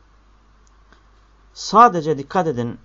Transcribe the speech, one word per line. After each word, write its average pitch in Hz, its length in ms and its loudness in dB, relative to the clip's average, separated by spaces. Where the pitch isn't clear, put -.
sadece 170 640 2
dikkat 170 300 -4
edin, 120 380 -6